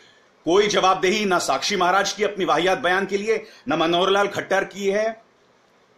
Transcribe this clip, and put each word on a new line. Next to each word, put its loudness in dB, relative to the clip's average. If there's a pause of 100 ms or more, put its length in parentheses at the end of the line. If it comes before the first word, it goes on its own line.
(440)
कोई 4
जवाबदेही 2
ना 2
साक्षी -2
महाराज 2
की -4
अपनी -4
वाहियात 2
बयान 0
के -4
लिए, -2 (220)
ना 0
मनोहर 2
लाल 2
खट्टर -2
की -8
है, -2 (720)